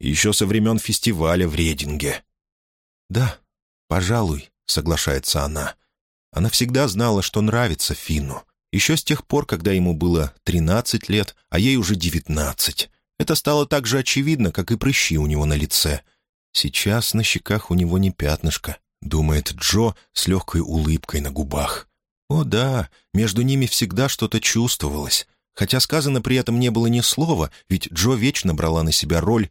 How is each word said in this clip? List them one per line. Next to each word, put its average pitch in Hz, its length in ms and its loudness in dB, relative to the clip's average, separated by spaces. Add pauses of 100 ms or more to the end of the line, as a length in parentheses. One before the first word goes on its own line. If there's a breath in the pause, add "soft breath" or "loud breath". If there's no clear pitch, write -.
еще 76 320 0
со 101 140 0
времен 110 320 2
фестиваля 90 680 0
в 78 80 -2
Рединге». 73 720 -2 (840)
«Да, 113 300 0 (500)
пожалуй», 90 600 0 (160)
соглашается 73 800 0
она. 71 300 -6 (580)
Она 90 160 0
всегда 127 400 2
знала, 104 340 2
что - 180 -2
нравится 107 540 0
Финну. 71 500 -6 (280)
Еще 98 240 2
с - 60 -2
тех - 240 -2
пор, 147 200 0
когда 92 260 -2
ему 90 220 2
было 82 380 0 (120)
тринадцать 87 640 0
лет, 101 260 0 (140)
а 82 100 0
ей 131 180 4
уже 104 200 2
девятнадцать. 78 920 -2 (300)
Это 165 140 0
стало 147 320 2
так 139 200 0
же 120 120 2
очевидно, 131 540 0
как - 180 -2
и 117 60 0
прыщи 127 420 0
у 76 80 2
него 76 180 0
на 76 100 2
лице. 73 460 -2 (520)
«Сейчас - 600 0
на 110 80 0
щеках - 480 -2
у 87 40 0
него 87 240 2
не 95 120 2
пятнышко», - 680 -4 (240)
думает 76 500 0
Джо 110 420 0 (200 soft breath)
с - 120 -2
легкой 90 360 0
улыбкой 80 580 0
на 71 100 -4
губах. 71 560 -4 (440)
О 151 140 2
да, 120 440 0 (240 soft breath)
между 107 300 2
ними 135 240 2
всегда 113 420 0
что-то - 320 -2
чувствовалось. 73 840 -2 (260)
Хотя 131 280 0
сказано 139 420 0
при 127 140 0
этом 120 220 0
не 123 120 2
было 117 160 0
ни 120 140 2
слова, 131 500 0 (180 loud breath)
ведь - 240 -2
Джо 92 220 0
вечно 110 400 0
брала 80 300 0
на 80 80 2
себя 80 280 0
роль 107 300 2